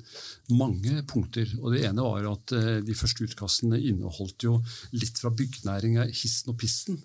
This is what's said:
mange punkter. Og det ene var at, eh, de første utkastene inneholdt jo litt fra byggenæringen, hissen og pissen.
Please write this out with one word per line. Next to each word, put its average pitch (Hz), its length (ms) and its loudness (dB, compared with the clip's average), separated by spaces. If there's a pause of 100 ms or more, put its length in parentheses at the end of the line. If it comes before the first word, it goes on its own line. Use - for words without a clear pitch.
(480)
mange 123 560 2
punkter. 117 400 -2 (160)
Og 120 140 0
det 127 100 2
ene 104 160 0
var 104 240 0
at, 104 280 -4
eh, 113 280 2
de 107 160 -2
første - 320 0
utkastene 113 480 2
inneholdt 98 680 -2
jo 117 180 4 (300)
litt 110 260 -2
fra 120 100 -2
byggenæringen, 113 800 0
hissen 117 460 -2
og - 20 -4
pissen. 117 480 -2